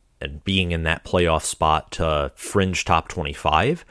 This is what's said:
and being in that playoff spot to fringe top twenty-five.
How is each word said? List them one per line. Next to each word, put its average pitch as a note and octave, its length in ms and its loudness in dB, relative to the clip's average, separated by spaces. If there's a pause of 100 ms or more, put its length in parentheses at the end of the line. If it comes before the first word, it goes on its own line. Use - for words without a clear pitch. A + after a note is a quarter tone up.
(220)
and C#2+ 240 -10
being F#2+ 260 0
in E2 120 -2
that D#2+ 200 -2
playoff E2+ 400 2
spot - 480 0
to D2+ 440 -2
fringe F#2 500 -2
top E2 240 2
twenty-five. D#2 800 0